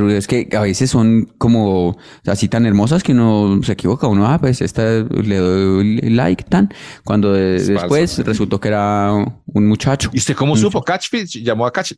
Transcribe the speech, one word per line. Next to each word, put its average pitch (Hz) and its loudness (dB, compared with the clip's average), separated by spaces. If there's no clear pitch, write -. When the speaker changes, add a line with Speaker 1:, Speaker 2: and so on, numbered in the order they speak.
Speaker 1:
es 101 0
que 123 -2
a 107 0
veces 107 0
son 113 2
como 98 2
así 101 -2
tan 117 0
hermosas 113 2
que 156 0
uno 107 2
se 113 -2
equivoca, 101 -2
uno, 104 2
ah, 143 2
pues 127 0
esta - -4
le 110 0
doy 95 0
like, 123 0
tan. 196 0
Cuando 104 0
de-, 95 0
Speaker 2:
Es 90 0
falso. 98 0
Speaker 1:
después 147 0
resultó 107 -2
que - -4
era 104 0
un 104 0
muchacho. 131 0
Speaker 2:
¿Y 131 -4
usted - -2
cómo 143 0
Speaker 1:
Un 117 2
Speaker 2:
supo? 147 0
Speaker 1:
muchacho. 175 -4
Speaker 2:
Catfish, 185 -6
llamó 117 0
a 123 -4
catch-, 185 -6